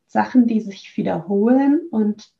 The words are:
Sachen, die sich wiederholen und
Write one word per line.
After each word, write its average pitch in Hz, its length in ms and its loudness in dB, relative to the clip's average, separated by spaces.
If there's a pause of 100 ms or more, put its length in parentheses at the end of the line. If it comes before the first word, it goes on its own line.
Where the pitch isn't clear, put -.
Sachen, 220 400 2
die 220 140 -2
sich - 360 -16
wiederholen 208 840 0 (100)
und 214 480 -4